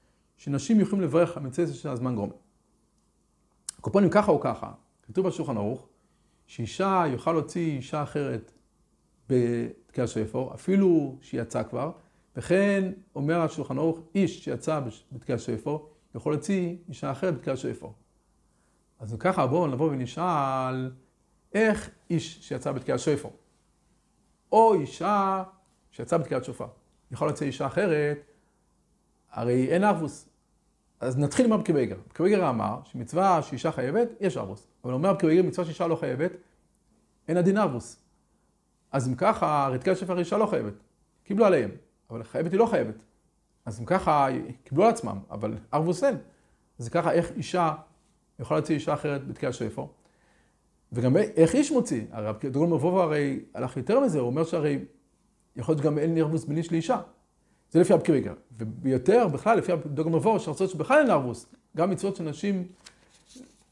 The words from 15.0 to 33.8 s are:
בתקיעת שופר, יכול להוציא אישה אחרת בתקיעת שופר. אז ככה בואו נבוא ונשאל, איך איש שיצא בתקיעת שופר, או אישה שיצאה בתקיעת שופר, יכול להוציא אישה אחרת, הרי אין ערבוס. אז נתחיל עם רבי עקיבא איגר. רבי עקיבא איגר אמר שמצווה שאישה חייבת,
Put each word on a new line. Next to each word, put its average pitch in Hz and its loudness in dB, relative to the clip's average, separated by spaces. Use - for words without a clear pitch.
בתקיעת 123 -4
שופר, 131 -4
יכול 147 -2
להוציא 175 -2
אישה 139 -8
אחרת 165 -2
בתקיעת 131 -4
שופר. 127 -8
אז 113 -10
ככה 180 2
בואו 160 2
נבוא 143 0
ונשאל, 131 -2
איך 214 2
איש - -4
שיצא 139 -6
בתקיעת 131 -2
שופר, 147 -2
או 220 8
אישה 190 0
שיצאה - -2
בתקיעת 127 -4
שופר, 123 -10
יכול 147 -2
להוציא 147 -2
אישה 139 -4
אחרת, 147 0
הרי 123 0
אין 175 2
ערבוס. 165 -2
אז 127 -4
נתחיל 147 2
עם 220 4
רבי 208 2
עקיבא 156 2
איגר. 113 -2
רבי - -18
עקיבא 165 0
איגר 190 2
אמר 113 -2
שמצווה 165 0
שאישה 135 -4
חייבת, 151 0